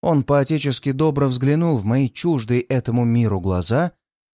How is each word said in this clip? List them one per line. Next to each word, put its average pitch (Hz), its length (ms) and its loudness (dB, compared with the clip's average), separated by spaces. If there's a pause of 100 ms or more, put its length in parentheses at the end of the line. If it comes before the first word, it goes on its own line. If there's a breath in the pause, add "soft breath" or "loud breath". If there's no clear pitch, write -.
Он 160 220 0
поотечески 143 680 0
добро 139 340 0
взглянул 143 500 0
в 98 80 -2
мои 123 240 2
чуждые 123 540 -2
этому 120 420 -2
миру 117 360 2
глаза 95 520 -2 (420)